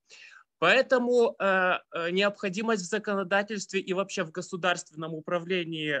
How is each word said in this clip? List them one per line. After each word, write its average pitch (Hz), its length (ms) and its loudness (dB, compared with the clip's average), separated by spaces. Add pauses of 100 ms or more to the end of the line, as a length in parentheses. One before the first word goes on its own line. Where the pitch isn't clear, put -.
(580)
Поэтому, 240 800 4
э, 190 60 -2 (500)
э, 170 160 -2
необходимость 202 720 0
в 170 40 -12
законодательстве 202 920 -2
и 185 120 -6
вообще 190 320 -2
в 160 60 -8
государственном 170 840 -4
управлении, 165 840 -4